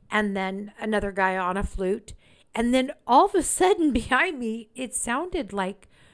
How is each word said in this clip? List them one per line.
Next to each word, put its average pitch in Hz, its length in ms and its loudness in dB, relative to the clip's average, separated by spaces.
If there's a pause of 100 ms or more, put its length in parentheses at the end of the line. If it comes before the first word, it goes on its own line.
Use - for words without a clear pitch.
(100)
and 208 260 0
then 190 440 -6
another 208 320 -2
guy 190 240 0
on 180 200 -2
a 202 60 -2
flute. 196 520 -4 (400)
And 240 200 2
then 262 180 2 (140)
all 285 200 8
of - 80 0
a 349 80 4
sudden 359 500 2
<laughs> - 0 -
behind 262 460 0
me, 226 360 -6
it 247 200 -8
sounded 269 580 -4
like 196 360 -6 (260)